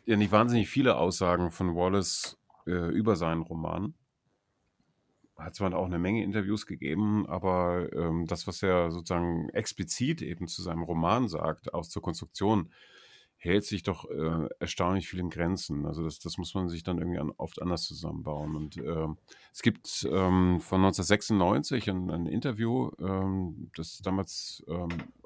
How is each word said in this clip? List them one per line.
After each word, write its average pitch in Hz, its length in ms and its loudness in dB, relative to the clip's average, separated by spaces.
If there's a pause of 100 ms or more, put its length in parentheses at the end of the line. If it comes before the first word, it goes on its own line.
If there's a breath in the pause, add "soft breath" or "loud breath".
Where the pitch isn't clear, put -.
ja 110 100 4
nicht 101 160 4
wahnsinnig 113 360 6
viele 131 280 4
Aussagen 87 540 2
von 87 240 0
Wallace, 92 640 0 (280)
äh, - 40 -2
über 90 460 2
seinen 82 260 0
Roman. 82 520 -4 (1400)
Hat 78 200 -12
zwar 95 180 0
auch 92 100 2
eine 90 140 0
Menge 98 240 2
Interviews 101 420 0
gegeben, 104 640 0
aber, 90 640 0
ähm, 82 340 0
das, 82 200 -4
was - 160 -8
er 90 280 4
sozusagen 85 600 -2
explizit 120 720 -4
eben 85 260 -6
zu - 140 -8
seinem 85 220 -4
Roman 87 440 2
sagt, 78 460 -4
auch 82 120 -4
zur - 160 -8
Konstruktion, 98 720 0 (680 loud breath)
hält 98 220 4
sich 98 180 -4
doch, - 280 -4
äh, 80 380 -2 (100)
erstaunlich 92 500 0
viel 92 100 -6
in 90 120 -2
Grenzen. 82 560 -2
Also 78 180 -4
das, 78 140 -6
das - 180 -8
muss 87 180 -6
man 92 140 0
sich 82 140 -6
dann 87 160 -2
irgendwie 85 220 -2
an, 73 180 -4
oft - 240 -8
anders 85 220 -2
zusammenbauen. 78 680 -6
Und, 78 220 -6
ähm, 78 400 -4 (340 loud breath)
es - 120 -14
gibt, - 480 0
ähm, 90 500 6
von 92 220 2
neunzehnhundertsechsundneunzig 101 1040 4
ein, 92 220 0
ein 82 160 -2
Interview, 117 720 -2
ähm, 95 760 -2
das - 280 -10
damals, - 680 -4
ähm, 87 200 -4 (380)